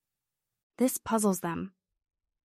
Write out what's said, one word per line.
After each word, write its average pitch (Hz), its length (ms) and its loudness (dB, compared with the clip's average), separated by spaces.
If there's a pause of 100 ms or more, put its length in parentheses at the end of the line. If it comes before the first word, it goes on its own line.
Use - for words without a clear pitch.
(800)
This 254 200 2
puzzles 208 420 0
them. 170 320 -6 (800)